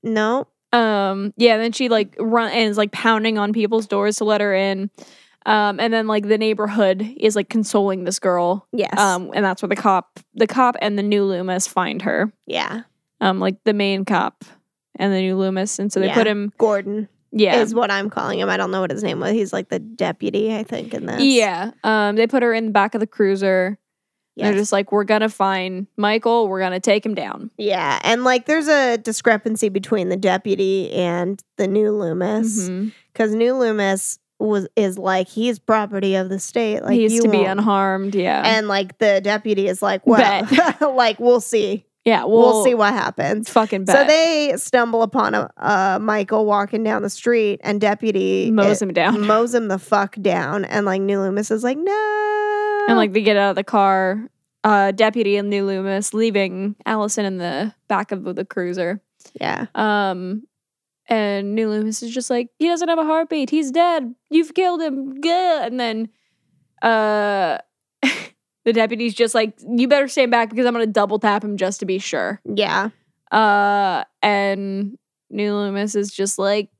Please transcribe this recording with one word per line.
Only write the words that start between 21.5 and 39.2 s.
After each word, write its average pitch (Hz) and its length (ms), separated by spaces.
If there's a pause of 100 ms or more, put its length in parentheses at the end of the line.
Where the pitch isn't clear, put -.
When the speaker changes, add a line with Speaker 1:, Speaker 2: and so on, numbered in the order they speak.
Speaker 2:
Um, 214 320
they 226 100
put 247 160
her 233 100
in 226 140
the 220 40
back 202 220
of 226 60
the 214 80
cruiser. 196 680 (580)
They're 208 160
Speaker 1:
Yes. 202 100
Speaker 2:
just 208 100
like, 202 200
"We're 208 120
gonna 214 260
find 190 580 (100)
Michael. 220 500
We're 190 120
gonna 185 200
take 202 240
him 214 120
down." 170 420
Speaker 1:
Yeah. 175 460
And, 233 200
like, 254 220
there's 302 220
a 262 320
discrepancy 220 680
between 190 400
the 180 60
deputy 190 760
and 175 500 (160)
the 196 100
new 208 240
Loomis. 208 800
Speaker 2:
Mm-hmm. 190 200 (260)
Speaker 1:
'Cause 220 180
new 233 220
Loomis 208 640 (180)
was, 208 380
is 196 240
like, 185 280
"He's 226 300
property 208 560
of 185 160
the 190 80
state. 214 460
Like, 247 100
Speaker 2:
He's 226 200
Speaker 1:
you 233 100
Speaker 2:
to 220 60
be 214 80
Speaker 1:
won't." 196 120 (120)
Speaker 2:
unharmed. 196 520
Yeah. 180 320
Speaker 1:
And, 220 220
like, 196 320
the 202 220